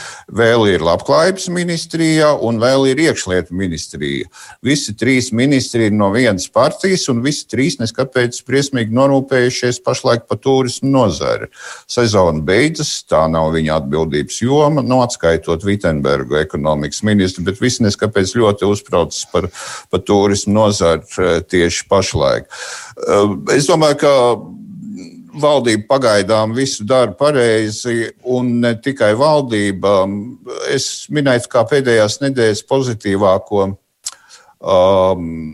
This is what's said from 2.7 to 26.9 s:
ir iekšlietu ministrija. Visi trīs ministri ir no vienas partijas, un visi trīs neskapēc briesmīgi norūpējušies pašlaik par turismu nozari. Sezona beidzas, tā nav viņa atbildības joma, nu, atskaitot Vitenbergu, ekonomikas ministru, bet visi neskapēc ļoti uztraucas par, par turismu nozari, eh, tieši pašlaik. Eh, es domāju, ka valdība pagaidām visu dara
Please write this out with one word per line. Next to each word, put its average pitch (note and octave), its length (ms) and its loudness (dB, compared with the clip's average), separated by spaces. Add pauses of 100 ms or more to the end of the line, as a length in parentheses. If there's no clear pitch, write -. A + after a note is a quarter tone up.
ir B2+ 60 -2
iekšlietu F#2 540 0
ministrija. D#2 760 -6 (360)
Visi C3 320 -2
trīs B2+ 380 -2
ministri B2 540 0
ir G#2 60 0
no G#2 200 2
vienas G#2+ 360 0
partijas, E3 600 0
un A#2 140 0
visi D3 240 -4
trīs C3+ 320 -2
neskapēc B2+ 640 -2
briesmīgi B2+ 480 -2
norūpējušies C3 880 2
pašlaik B2 460 -2
par A#2 100 -4
turismu C3 520 0
nozari. C#2+ 580 0 (400)
Sezona F#2+ 540 2
beidzas, C3+ 680 0
tā D#2 220 2
nav D#2+ 220 0
viņa D#2 280 0
atbildības D2 600 -4
joma, D3 420 2
nu, B2+ 180 0
atskaitot E2 600 -2
Vitenbergu, C#2+ 800 -2
ekonomikas D2+ 600 -4
ministru, G2 400 0
bet G2 160 -4
visi A#2+ 240 -2
neskapēc G2+ 520 0
ļoti G2+ 320 2
uztraucas F#2+ 640 -2
par, F2+ 180 -2 (400)
par G2 120 -2
turismu G2+ 520 2
nozari, G2+ 480 2 (160)
eh, E2+ 240 2
tieši E2+ 460 -2
pašlaik. C#2+ 560 0 (540)
Eh, G2+ 400 0 (180)
es C#3+ 120 0
domāju, D#3 300 2
ka D3 160 2 (1200)
valdība B2 560 0
pagaidām A2 640 2
visu C3 320 -4
dara B2 320 2